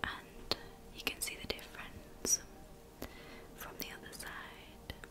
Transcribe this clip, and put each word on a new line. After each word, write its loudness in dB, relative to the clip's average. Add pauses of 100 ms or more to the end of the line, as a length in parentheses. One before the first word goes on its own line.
and 2 (400)
you -4
can 4
see 4
the -4
difference 4 (1160)
from -4
the -2
other -6
side. -6 (180)